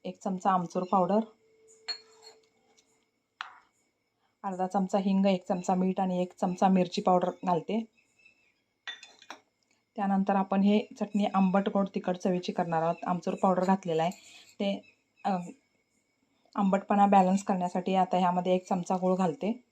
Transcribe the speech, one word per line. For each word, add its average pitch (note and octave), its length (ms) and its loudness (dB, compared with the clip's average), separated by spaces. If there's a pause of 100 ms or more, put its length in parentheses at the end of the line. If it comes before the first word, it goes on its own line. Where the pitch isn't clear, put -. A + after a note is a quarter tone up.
एक F#3 200 -12
चमचा F#3+ 260 -4
आमचूर F3+ 320 -2
पावडर, F#3 360 2 (3250)
अर्धा F#3 240 -6
चमचा F#3+ 320 -2
हिंग, F#3+ 280 2
एक F#3+ 220 0
चमचा F#3 260 -2
मीठ F#3 260 0
आणि F#3 220 -2
एक F3+ 180 -6
चमचा F#3 280 0
मिरची F#3 320 2
पावडर F3+ 300 2
घालते. F3+ 540 -4 (2000)
त्यानंतर G3 400 0
आपण G3 240 0
हे G3+ 200 4 (200)
चटणी G3+ 240 -2 (100)
आंबट G3 340 2
गोड G3 260 0
तिखट F3+ 220 -4
चवीची F3+ 360 -2
करणार E3+ 300 -2
आहोत. E3+ 240 -4
आमचूर F3+ 280 -4
पावडर F#3 300 2
घातलेला F3+ 380 0
आहे, E3+ 80 0 (500)
ते, G3 340 -6 (300)
अ, G3 120 -2 (1160)
आंबटपणा G3+ 520 2
बॅलन्स G3 380 4
करण्यासाठी. F3+ 500 -2
आता F#3 220 2
ह्यामध्ये F3+ 380 2
एक F#3 140 -2
चमचा F#3 280 -2
गूळ F#3 200 0
घालते. F#3 560 -4